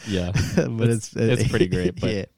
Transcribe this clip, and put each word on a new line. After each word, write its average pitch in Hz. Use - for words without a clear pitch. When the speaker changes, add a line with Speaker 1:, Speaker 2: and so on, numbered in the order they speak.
Speaker 1:
<laughs> -
Speaker 2:
Yeah. 90
Speaker 1:
But 117
Speaker 2:
It's, 113
Speaker 1:
it's, 113
Speaker 2:
it's -
pretty 104
great, 90
but 98
Speaker 1:
<laughs> 110
yeah. 98